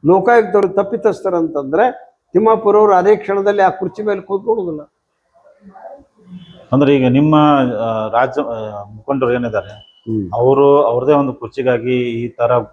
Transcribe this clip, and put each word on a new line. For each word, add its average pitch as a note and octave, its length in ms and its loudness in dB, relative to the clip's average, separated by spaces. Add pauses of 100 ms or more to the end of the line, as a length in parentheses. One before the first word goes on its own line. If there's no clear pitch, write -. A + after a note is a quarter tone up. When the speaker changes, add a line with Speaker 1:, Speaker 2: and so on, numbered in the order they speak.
Speaker 1:
ಲೋಕಾಯುಕ್ತವ್ರು G3 640 2
ತಪ್ಪಿತಸ್ಥರಂತಂದ್ರೆ F#3+ 1500 -4 (180)
ತಿಮ್ಮಾಪುರ G#3+ 440 2
ಅವ್ರು G#3 180 4
ಅದೇ F#3+ 220 4
ಕ್ಷಣದಲ್ಲಿ G3+ 460 -2
ಆ F#3+ 60 4
ಕುರ್ಚಿ F#3 340 -6
ಮೇಲೆ G3+ 180 -4
ಕೂತ್ಕೊಳ್ಳೋದಿಲ್ಲ. G3 720 -6 (1800)
Speaker 2:
ಅಂದ್ರೆ C#3 240 4
ಈಗ B2+ 100 2
ನಿಮ್ಮ, C#3+ 280 4 (440)
ಆ, A2 300 -4
ರಾಜ್ಯ, A#2+ 340 0
ಆ, G#2+ 420 -8
ಮುಖಂಡರು A#2+ 480 -4
ಏನಿದ್ದಾರೆ G#2+ 760 -6
Speaker 1:
ಹ್ಮ್. G#2+ 260 -4
Speaker 2:
ಅವರು C#3 480 4
ಅವ್ರದೇ B2 300 0
ಒಂದು C#3 200 0
ಕುರ್ಚಿಗಾಗಿ A#2+ 920 -4
ಈ A#2+ 40 -8
ತರ A#2 220 -2 (220)